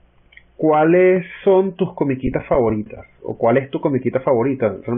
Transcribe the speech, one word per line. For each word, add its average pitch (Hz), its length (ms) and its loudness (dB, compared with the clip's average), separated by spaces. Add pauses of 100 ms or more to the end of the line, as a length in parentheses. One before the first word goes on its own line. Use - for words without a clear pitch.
(560)
¿cuáles 175 680 4 (180)
son 190 320 2
tus 180 180 -4
comiquitas 131 540 -4
favoritas? 110 580 -2 (180)
¿O - 140 -10
cuál 117 200 2
es 131 120 -4
tu 160 100 -6
comiquita 131 420 -2
favorita? 120 540 -2 (220)